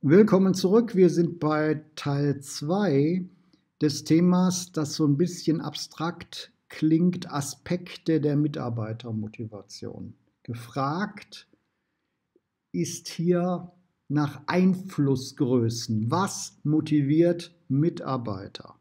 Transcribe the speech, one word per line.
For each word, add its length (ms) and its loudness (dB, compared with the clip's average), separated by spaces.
Willkommen 480 6
zurück. 420 2
Wir 140 8
sind 300 0
bei 420 0
Teil 460 -2
zwei 800 0
des 220 0
Themas, 720 2
das 220 -4
so 120 2
ein 80 4
bisschen 460 -2
abstrakt 920 -10
klingt, 640 0
Aspekte 880 -4
der 160 0
Mitarbeitermotivation. 1800 -6
Gefragt 1040 -8
ist 340 -6
hier 640 -2
nach 360 -2
Einflussgrößen. 1700 0
Was 540 -4
motiviert 920 2
Mitarbeiter? 1120 -2